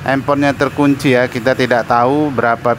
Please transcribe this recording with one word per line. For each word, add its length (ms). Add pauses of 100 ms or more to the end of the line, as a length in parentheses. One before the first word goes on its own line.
handphonenya 540
terkunci 560
ya. 160
Kita 240
tidak 340
tahu 460
berapa 460